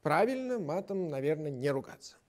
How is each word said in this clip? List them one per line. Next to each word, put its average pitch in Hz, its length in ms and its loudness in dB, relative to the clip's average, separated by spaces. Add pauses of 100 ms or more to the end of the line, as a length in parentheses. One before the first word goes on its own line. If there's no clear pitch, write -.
правильно 247 560 2
матом, 190 520 -2
наверное, 147 420 -2
не 131 180 0
ругаться. - 460 -4 (140)